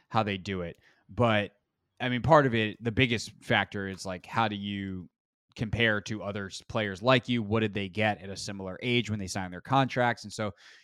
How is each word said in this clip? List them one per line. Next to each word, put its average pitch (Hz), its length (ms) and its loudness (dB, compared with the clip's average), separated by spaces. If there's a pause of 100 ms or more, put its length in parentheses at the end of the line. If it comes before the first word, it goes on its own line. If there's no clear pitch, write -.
(100)
how 113 120 2
they 101 160 -2
do 92 220 -6
it, 85 160 -8 (320)
but 107 420 2 (500)
I 127 80 -2
mean, 123 140 -2
part 147 240 8
of 117 80 2
it, 107 280 0
the 117 100 -2
biggest 117 400 2 (100)
factor 101 460 0
is, 95 180 -10
like, 92 200 -8
how 117 200 0
do 107 80 -4
you 98 540 -8 (480)
compare 110 460 2
to 107 200 -8
other 101 240 -6
s-, - 220 -14
players 101 340 -4
like 123 260 4
you? 120 140 0
What 107 180 0
did 107 140 0
they 101 140 -2
get 101 340 0
at 98 80 -12
a 95 60 -8
similar 95 440 -10
age 120 300 0
when 107 80 -2
they 95 80 -6
signed 92 260 -6
their 87 80 -10
contracts? 123 600 0
And 104 100 -14
so 107 200 -6 (320)